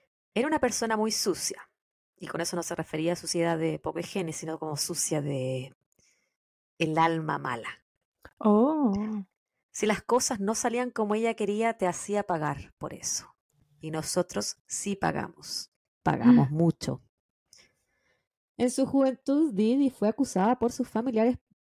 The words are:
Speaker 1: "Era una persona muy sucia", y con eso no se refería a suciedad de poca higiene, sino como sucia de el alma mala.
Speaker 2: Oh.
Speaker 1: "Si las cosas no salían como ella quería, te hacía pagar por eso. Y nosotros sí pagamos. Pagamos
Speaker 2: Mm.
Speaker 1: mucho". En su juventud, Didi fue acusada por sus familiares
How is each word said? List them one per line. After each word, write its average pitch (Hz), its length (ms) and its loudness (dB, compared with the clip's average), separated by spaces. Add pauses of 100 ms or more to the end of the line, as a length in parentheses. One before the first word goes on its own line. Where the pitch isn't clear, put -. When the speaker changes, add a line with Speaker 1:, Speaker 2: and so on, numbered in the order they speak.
(340)
Speaker 1:
"Era 247 140 0
una 311 120 0
persona 226 380 0
muy 220 140 0
sucia", - 580 -4 (480)
y - 100 -14
con - 140 -6
eso 170 140 -6
no 170 80 -4
se 170 120 -8
refería 160 380 -2
a - 20 -6
suciedad 170 440 -2
de 160 200 -2
poca 156 220 -8
higiene, 175 320 -6
sino 160 260 -8
como 156 180 -6
sucia - 440 -2
de 131 540 -4 (1040)
el 160 180 0
alma 160 400 2
mala. 131 320 -6 (720)
Speaker 2:
Oh. 226 540 4 (800)
Speaker 1:
"Si - 140 -4
las 208 160 0
cosas 247 380 0
no 202 160 0
salían 247 340 -2
como 214 240 0
ella 226 220 0
quería, 220 420 0
te 185 100 0
hacía 202 360 -2
pagar 151 560 -2
por - 160 -8
eso. - 400 -8 (440)
Y 156 120 -8
nosotros 175 720 -2
sí - 300 -4
pagamos. - 760 -4 (320)
Pagamos 233 460 6
Speaker 2:
Mm. 147 60 -4
Speaker 1:
mucho". 156 480 0 (1500)
En 247 140 2
su 269 160 0
juventud, 269 640 2
Didi 240 380 4
fue 208 180 0
acusada 226 480 2
por 247 140 0
sus - 160 -4
familiares 233 500 0 (240)